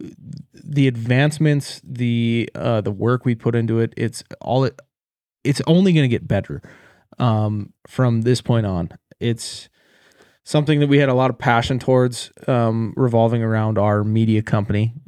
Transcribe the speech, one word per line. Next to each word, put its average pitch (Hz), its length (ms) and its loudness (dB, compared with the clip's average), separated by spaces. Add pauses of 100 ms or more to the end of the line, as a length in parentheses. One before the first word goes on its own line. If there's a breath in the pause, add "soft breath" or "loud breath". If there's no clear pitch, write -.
(540)
the 143 340 0
advancements, 139 960 0
the, 117 720 -2
uh, 113 260 -2
the 107 100 -4
work 110 340 -2
we 120 100 0
put 120 200 -2
into 113 240 0
it, 113 180 -2
it's 113 260 -6 (180)
all, 131 220 0
it, - 160 -6 (640)
it's 135 240 -2
only 180 260 4
gonna 147 140 4
get 120 200 -2
better, 92 340 -4 (580 loud breath)
um, 107 540 -2 (140)
from 117 340 0
this 120 200 0
point 117 240 0
on. 90 240 -2 (300)
It's - 500 -6 (760 soft breath)
something 147 340 0
that 143 80 2
we 143 100 4
had 139 120 4
a 127 40 2
lot 127 160 2
of 120 80 -6
passion 120 420 0
towards, 127 520 0 (160)
um, 113 480 0
revolving 117 480 2
around 110 340 0
our 104 260 2
media 110 380 2
company. 107 520 -2 (140)